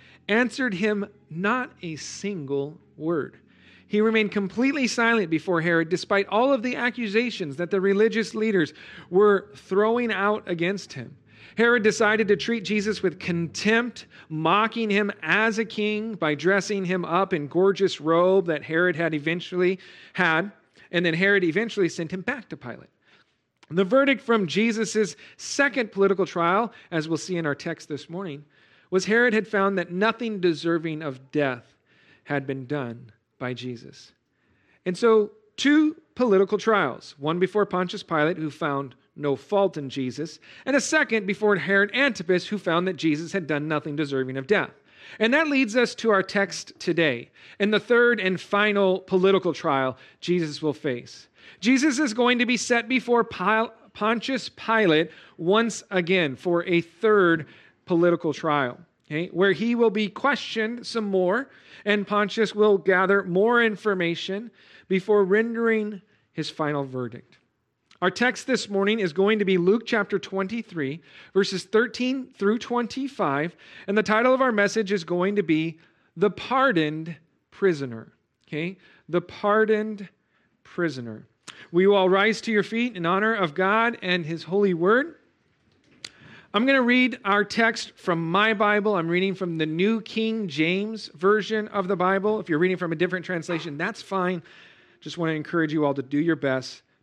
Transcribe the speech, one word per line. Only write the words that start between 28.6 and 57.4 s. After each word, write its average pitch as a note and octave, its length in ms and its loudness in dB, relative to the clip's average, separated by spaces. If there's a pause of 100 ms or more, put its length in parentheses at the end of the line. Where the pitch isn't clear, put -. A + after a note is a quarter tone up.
was F#3 140 0
Herod A3+ 300 2
had A3 120 0
found G3 320 0
that F3 140 -4
nothing A3 480 -2
deserving E3 640 -2
of C3+ 280 -10
death C3+ 460 -2 (480)
had C#3 220 -4
been C3+ 200 -8
done B2 460 -8 (320)
by B2+ 80 -6
Jesus. A#2+ 600 -14 (760)
And F3+ 100 -2
so A3 360 4 (260)
two D4+ 380 4 (180)
political G3+ 420 2
trials, F#3+ 640 -2
one D#3 200 -2
before F#3+ 280 0
Pontius F#3 360 -4
Pilate, D#3+ 360 0
who D#3 100 -4
found C#3 460 -6 (220)
no D3 200 -2
fault G3 400 0
in C#3 140 -8
Jesus, C3+ 480 -8 (260)
and C4+ 100 0
a C#4 60 4
second A3+ 460 0
before G#3 300 0
Herod G3 380 2
Antipas, F#3 520 0
who G#3 100 -4
found F3+ 320 0
that F#3 80 -4
Jesus D#3 360 -2
had F#3 140 -4
done D3+ 220 -2
nothing D3+ 280 -4
deserving C3+ 420 -4
of C3+ 80 -8
death. F#3 240 0 (480)
And A3+ 160 2
that D#4 140 2
leads C4 280 0
us A#3+ 200 2
to A3+ 140 0
our F#3+ 120 4
text F#3+ 560 -4
today, D#3 500 0 (300)
and G3+ 120 0
the G#3+ 80 2
third A#3+ 400 4
and F#3 220 0
final G3+ 600 2
political F#3+ 520 2
trial C3+ 460 -2 (240)
Jesus E3 400 -2
will D#3 100 -2
face. B2+ 560 -10 (320)
Jesus C4 380 2
is C4+ 160 0
going A#3+ 240 2
to A#3+ 80 0
be A#3+ 100 0
set A#3 320 -2
before A#3+ 360 2
Pil-, A3 500 -2 (180)
Pontius A3+ 560 -4
Pilate E3+ 640 2 (260)
once G#3 540 0
again F3 440 0
for E3+ 300 -2
a E3+ 160 0
third F3 640 2 (400)